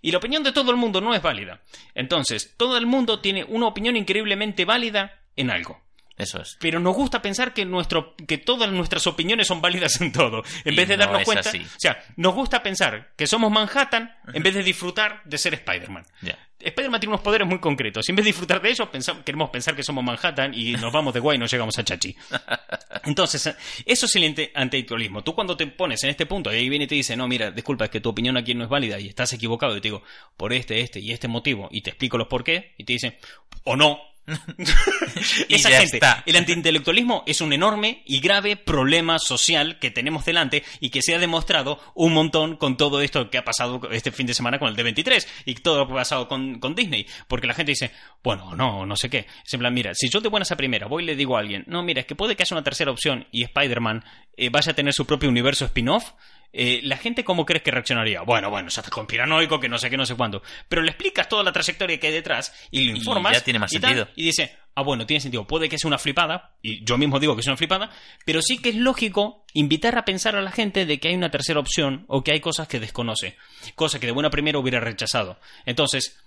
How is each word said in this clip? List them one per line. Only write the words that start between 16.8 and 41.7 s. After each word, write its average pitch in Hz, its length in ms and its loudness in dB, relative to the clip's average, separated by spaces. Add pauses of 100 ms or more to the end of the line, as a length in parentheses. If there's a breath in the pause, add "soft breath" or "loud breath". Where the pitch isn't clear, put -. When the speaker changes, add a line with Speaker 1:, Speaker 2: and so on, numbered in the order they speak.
Speaker 1:
tiene 214 140 -4
unos 202 100 -2
poderes 208 240 2
muy 180 140 -2
concretos. 123 480 -2
Y - 20 -2
en 185 60 2
vez 208 80 4
de 214 60 4
disfrutar 180 300 0
de 185 80 2
ellos, 240 200 0
pensa-, 135 360 -6
queremos 151 260 -4
pensar 139 260 -4
que 139 80 -6
somos 135 180 -4
Manhattan 135 520 -2
y 117 180 -4
nos 117 200 -4
vamos 143 220 2
de 123 60 0
guay 143 160 4
y - 20 2
no 117 80 -2
llegamos 113 320 -2
a 117 60 -2
Chachi. 95 320 -4 (420 loud breath)
Speaker 2:
<laughs> - 460 -10
Speaker 1:
Entonces, 151 500 0 (320 loud breath)
eso 247 200 4
es - 100 2
el 180 80 4
inte-, 151 320 0
antiintelectualismo. 117 680 -2
Tú 165 140 -4
cuando 180 200 -2
te 151 120 -2
pones 135 340 -2
en 135 80 0
este 147 160 -2
punto 151 260 -4
y 110 40 0
ahí 123 120 2
viene 143 180 0
y - 20 -10
te 147 80 0
dice, 127 200 -2
"No, 127 120 -2
mira, 113 240 -2
disculpa, 113 320 -2
es 107 60 -4
que 110 100 -4
tu 117 80 -2
opinión 120 280 0
aquí 120 180 -2
no 117 100 -4
es 110 60 -6
válida 120 280 -2
y 101 80 -10
estás 120 280 -4
equivocado", 117 420 -2
y 101 40 -6
te 110 60 -6
digo, 104 160 -4 (340 soft breath)
"Por 107 160 -4
este, 117 280 -2
este 120 180 -6
y 104 140 -8
este 117 160 -6
motivo", 117 420 -2
y - 120 -6
te - 80 -8
explico 127 280 -2
los 113 80 -2
por 123 160 -4
qué, 165 340 -4
y - 60 -18
te 123 120 -2
dicen, 120 220 -6 (460 loud breath)
"O 117 140 0
no". 147 240 6 (260)
<laughs> - 20 -16
Speaker 2:
<laughs> - 1200 4
Y - 60 4
Speaker 1:
Esa - 160 8
Speaker 2:
ya 131 100 10
Speaker 1:
gente, 175 160 4
Speaker 2:
está. 120 300 6
Speaker 1:
el 165 100 6
antiintelectualismo 170 880 4
es 151 140 0
un 160 120 0
enorme 208 540 2
y 139 140 -2
grave 202 360 2
problema 165 600 4
social 160 600 2
que 127 120 -2
tenemos 139 360 -4
delante 165 380 0 (160 loud breath)
y 135 100 -4
que 135 120 -2
se 165 120 0
ha 170 40 0
demostrado 165 600 0 (140 loud breath)